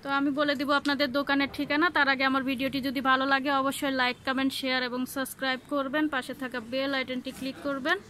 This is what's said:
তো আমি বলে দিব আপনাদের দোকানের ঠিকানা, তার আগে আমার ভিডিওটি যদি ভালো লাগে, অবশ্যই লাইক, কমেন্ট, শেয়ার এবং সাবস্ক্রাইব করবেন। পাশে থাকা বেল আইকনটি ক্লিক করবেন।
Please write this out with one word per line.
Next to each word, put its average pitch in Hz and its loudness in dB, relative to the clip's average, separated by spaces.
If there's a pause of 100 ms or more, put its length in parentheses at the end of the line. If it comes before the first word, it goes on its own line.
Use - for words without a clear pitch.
তো 277 -8
আমি 277 2
বলে 285 2
দিব 269 -2
আপনাদের 285 2
দোকানের 277 2
ঠিকানা, 294 2
তার 294 4
আগে 269 2
আমার 269 2
ভিডিওটি 269 -2
যদি 269 -2
ভালো 262 4
লাগে, 277 2
অবশ্যই 277 0
লাইক, 247 0
কমেন্ট, 262 0
শেয়ার 254 0
এবং 247 -4
সাবস্ক্রাইব 262 -4 (100)
করবেন। 285 0
পাশে 254 -4
থাকা 247 -6
বেল 262 -2
আইকনটি 254 -4
ক্লিক 262 -8
করবেন। 285 0 (120)